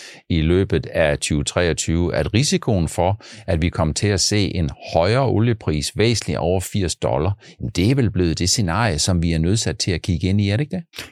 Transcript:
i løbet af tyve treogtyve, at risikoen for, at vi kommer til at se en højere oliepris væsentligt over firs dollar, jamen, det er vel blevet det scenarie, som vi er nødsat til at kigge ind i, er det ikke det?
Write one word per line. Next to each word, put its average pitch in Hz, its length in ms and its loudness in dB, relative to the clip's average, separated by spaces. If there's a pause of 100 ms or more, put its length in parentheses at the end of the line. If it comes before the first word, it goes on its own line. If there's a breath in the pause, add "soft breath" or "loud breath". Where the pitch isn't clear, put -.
(300 loud breath)
i 82 120 2
løbet 87 440 2
af 76 320 2
tyve 73 260 0
treogtyve, 85 680 0
at - 200 -2
risikoen 113 540 0
for, 92 340 -2 (240 loud breath)
at 85 160 0
vi 87 60 2
kommer 80 260 0
til - 140 -2
at 98 120 2
se 101 340 0
en 80 160 0 (240)
højere 107 320 2
oliepris 104 720 0
væsentligt 104 420 0
over 90 220 0
firs 90 360 -4
dollar, 73 420 -2 (220 loud breath)
jamen, 62 160 -6
det 92 140 4
er 139 40 4
vel 127 160 2
blevet 90 280 0
det 87 120 0
scenarie, 95 480 0
som 87 240 2
vi 85 100 2
er 80 60 2
nødsat 87 400 0
til - 120 -2
at 82 120 -2
kigge 90 260 0
ind 98 120 2
i, 101 100 2
er 101 60 0
det 139 80 0
ikke 170 120 -8
det? - 360 -12